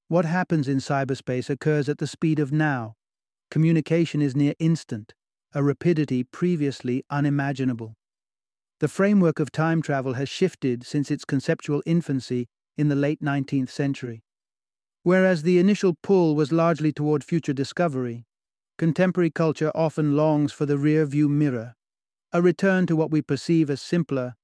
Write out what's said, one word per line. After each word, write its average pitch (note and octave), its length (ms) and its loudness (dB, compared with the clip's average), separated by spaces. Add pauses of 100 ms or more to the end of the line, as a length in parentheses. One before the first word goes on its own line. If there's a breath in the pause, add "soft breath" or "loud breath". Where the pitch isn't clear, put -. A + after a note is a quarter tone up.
What E3+ 180 2
happens E3 440 0
in C#3 100 0
cyberspace C3 720 -4
occurs D3 380 0
at D3 100 -4
the D#3 80 -4
speed D#3 320 -2
of C#3+ 140 -2
now. C#3 420 -2 (560)
Communication D#3+ 720 2
is C#3 140 0
near C#3+ 240 2
instant, D3+ 520 -2 (400)
a D3 100 -4
rapidity C#3+ 600 0
previously C#3 880 -2
unimaginable. C#3 840 -2 (840)
The D3+ 100 0
framework F#3+ 520 2
of D#3 100 -2
time D#3+ 320 0
travel C3+ 320 -2
has C3+ 140 -4
shifted B2+ 580 -2
since D3 240 -4
its C#3+ 140 -4
conceptual D3 600 -2
infancy C3+ 640 -2 (300)
in D3+ 120 2
the C#3+ 60 2
late C#3+ 260 0
nineteenth C#3 500 -2
century. C3 520 -6 (800)
Whereas F#3 400 4
the F3+ 160 4
initial F#3+ 420 2
pull F3 360 2
was D3+ 160 0
largely E3 400 2
toward D3 320 -2
future D#3 280 -2
discovery, C3 720 -4 (540)
contemporary E3+ 520 2
culture D#3 440 0
often D#3 420 0
longs D3+ 360 2
for - 120 -4
the C#3+ 140 0
rear-view D3 500 2
mirror, C3+ 460 0 (580)
a F3 80 2
return F3+ 460 2
to E3 100 0
what D#3 140 0
we D#3 100 2
perceive D#3 480 0
as C#3 140 -4
simpler, C3 600 -2